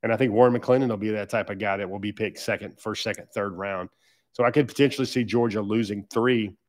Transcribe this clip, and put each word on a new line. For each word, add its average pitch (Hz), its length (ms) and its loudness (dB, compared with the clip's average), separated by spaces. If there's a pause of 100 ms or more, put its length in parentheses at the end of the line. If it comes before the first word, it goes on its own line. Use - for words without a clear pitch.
And 113 100 2
I 113 40 0
think 127 140 2
Warren 123 220 8
McClendon 127 360 2
will 107 80 -2
be 107 120 -2
that 104 200 -4
type 107 200 -2
of 101 80 -6
guy 98 200 -2
that 98 120 -6
will 101 100 -8
be 101 120 -4
picked 104 260 -6
second, 101 420 -6
first, - 220 -6
second, - 320 -6
third 101 240 -4
round. 95 320 -6 (440)
So 123 100 0
I 120 80 4
could 139 160 2
potentially 135 400 2
see 127 160 0
Georgia 113 380 0
losing 101 440 -2
three 113 500 0 (140)